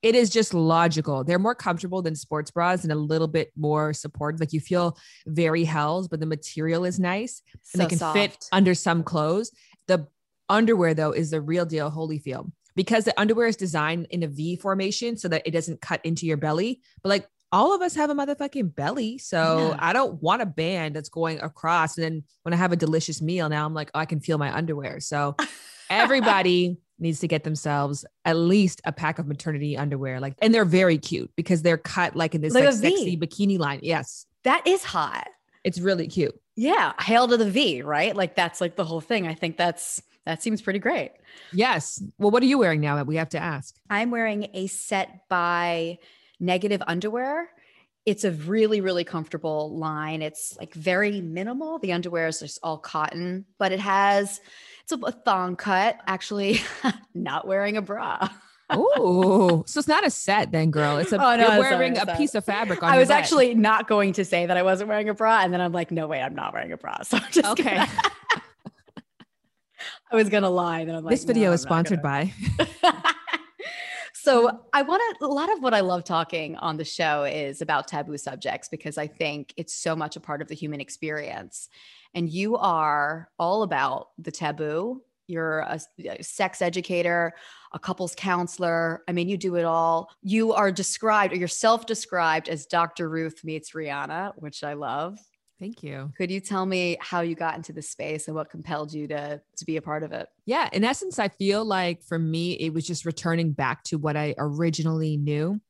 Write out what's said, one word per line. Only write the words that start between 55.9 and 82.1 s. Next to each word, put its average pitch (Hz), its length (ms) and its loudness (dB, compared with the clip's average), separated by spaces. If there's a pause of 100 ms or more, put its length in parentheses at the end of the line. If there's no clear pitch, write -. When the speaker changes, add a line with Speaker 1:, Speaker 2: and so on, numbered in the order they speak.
Speaker 2:
Actually, 196 540 0 (280)
<laughs> - 260 -6
not 170 320 -4
wearing 202 320 0
a 208 40 -4
bra. 196 460 -4 (220)
<laughs> - 240 -4
Speaker 1:
Ooh, 190 920 6
so - 120 -4
it's 294 100 0
not 330 180 4
a 277 40 4
set - 420 0
then, 160 180 2
girl. 147 280 2
It's 175 140 0
a, 214 40 2
Speaker 2:
Oh, - 20 2
no, 247 160 6
Speaker 1:
you're 233 100 6
Speaker 2:
it's 226 60 8
not 208 100 8
Speaker 1:
wearing 254 380 2
Speaker 2:
a 208 40 0
Speaker 1:
a 202 40 0
Speaker 2:
set. 170 120 -2
Speaker 1:
piece 294 160 2
of 208 100 -2
fabric 202 380 -2
on 165 80 4
Speaker 2:
I 269 40 8
Speaker 1:
your 262 60 10
Speaker 2:
was 262 80 8
Speaker 1:
bed. 294 100 8
Speaker 2:
actually 277 360 6
not 220 340 4
going 202 260 4
to 196 100 0
say 175 220 2
that 180 100 2
I 180 60 4
wasn't 190 260 2
wearing 214 200 0
a 214 60 0
bra, 220 280 4
and 180 100 2
then 180 80 0
I'm 175 120 0
like, 170 180 -2
"No, 160 160 -2
wait, 151 160 -4
I'm 135 120 -6
not - 180 -6
wearing - 200 -6
a - 40 -8
bra." - 220 -8
<laughs> - 60 -10
So - 140 0
I'm - 120 -6
just 277 180 4
Speaker 1:
Okay. 226 280 0
Speaker 2:
gonna, - 120 2
<laughs> - 1120 -6 (1080)
I 233 40 4
was 214 140 6
gonna 196 200 4
lie, 170 340 0
then 165 100 -6
I'm 160 100 -8
like, 165 80 2
Speaker 1:
This 262 120 0
video 220 260 4
Speaker 2:
"No, 175 40 6
Speaker 1:
is 160 100 0
Speaker 2:
I'm 135 60 -10
not 165 180 4
Speaker 1:
sponsored 170 140 0
Speaker 2:
gonna." 147 280 0 (520)
Speaker 1:
by 330 320 2
Speaker 2:
<laughs> - 0 - (1120)
So 240 240 8
Speaker 1:
Mm-hmm. 233 80 0 (160)
Speaker 2:
I 285 100 4
wanna, 359 220 2 (160)
a 294 60 -4
lot 302 260 0
of 330 100 -2
what 247 120 2
I 208 60 6
love 180 240 0
talking 165 520 -2
on 156 220 -4
the 160 60 -6
show 151 400 0
is 143 360 -6
about 156 280 -2
taboo 147 280 -6
subjects, - 520 -8
because 151 300 -10
I 151 80 -4
think 147 520 -6
it's 165 160 -10
so 165 200 -4
much 156 220 -8
a 160 40 -14
part 147 200 -8
of 151 80 -10
the 156 60 -10
human 151 260 -10
experience. - 880 -10 (460)